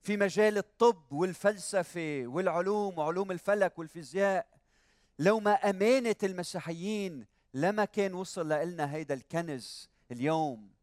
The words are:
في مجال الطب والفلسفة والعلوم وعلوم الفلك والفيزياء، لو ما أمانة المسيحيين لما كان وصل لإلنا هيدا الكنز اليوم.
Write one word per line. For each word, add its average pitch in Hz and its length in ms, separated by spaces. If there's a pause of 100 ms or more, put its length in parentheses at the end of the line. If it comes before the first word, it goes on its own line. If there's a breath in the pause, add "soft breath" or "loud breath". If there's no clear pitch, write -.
في 202 160
مجال 202 400
الطب 202 540
والفلسفة 170 1120
والعلوم 180 760
وعلوم 180 320
الفلك 190 480
والفيزياء، 170 680 (720)
لو 208 200
ما 208 140
أمانة 208 720
المسيحيين 180 1000 (280)
لما 180 320
كان 196 280
وصل 180 360
لإلنا 156 440
هيدا 151 200
الكنز 143 760 (220)
اليوم. 127 580 (140)